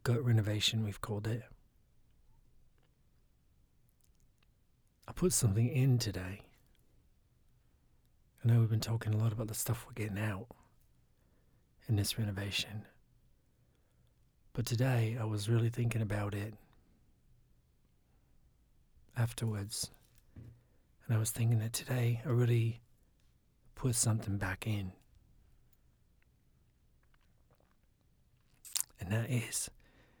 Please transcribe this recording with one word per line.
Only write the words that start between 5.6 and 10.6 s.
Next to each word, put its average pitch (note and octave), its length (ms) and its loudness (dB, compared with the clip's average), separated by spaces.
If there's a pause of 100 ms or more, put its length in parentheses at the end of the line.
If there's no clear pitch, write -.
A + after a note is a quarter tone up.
in C3 300 4
today. F#2 480 -4 (2000)
I A#2 60 0
know A#2 140 6
we've A2 80 4
been A2+ 100 0
talking A2+ 340 -2
a G#2+ 40 2
lot A2 160 2
about G#2+ 160 -6
the G#2+ 40 -10
stuff - 320 -4
we're - 160 -10
getting G2+ 160 -4
out G#2 300 -4 (1400)